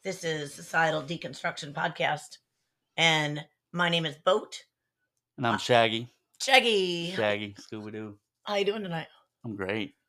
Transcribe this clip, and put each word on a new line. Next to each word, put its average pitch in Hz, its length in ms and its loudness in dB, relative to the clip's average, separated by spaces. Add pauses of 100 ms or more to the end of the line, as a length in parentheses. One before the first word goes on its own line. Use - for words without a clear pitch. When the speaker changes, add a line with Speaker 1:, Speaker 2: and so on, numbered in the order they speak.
Speaker 1:
This 185 220 -8
is 151 280 -4
Societal 160 480 0
Deconstruction 160 720 -8
Podcast, 160 680 -4 (580)
and 156 480 2 (260)
my 175 180 0
name 170 160 2
is 147 120 -6
Boat. - 480 0 (720)
Speaker 2:
And 127 100 -2
I'm 113 80 4
Speaker 1:
Uh, - 40 0
Speaker 2:
Shaggy. 117 540 4 (300)
Speaker 1:
Shaggy. 190 720 4
Speaker 2:
Shaggy, 104 400 0
Scooby-Doo. 107 640 -12 (240)
Speaker 1:
How 202 140 -4
you 202 80 2
doing 208 180 -2
tonight? 170 240 -6 (380)
Speaker 2:
I'm 113 100 -6
great. 98 400 -4 (140)